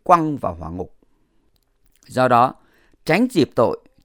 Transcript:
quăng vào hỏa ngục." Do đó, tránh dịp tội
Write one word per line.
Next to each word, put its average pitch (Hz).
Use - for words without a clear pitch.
quăng 156
vào 92
hỏa 80
ngục." 87
Do 127
đó, 123
tránh 196
dịp 151
tội 110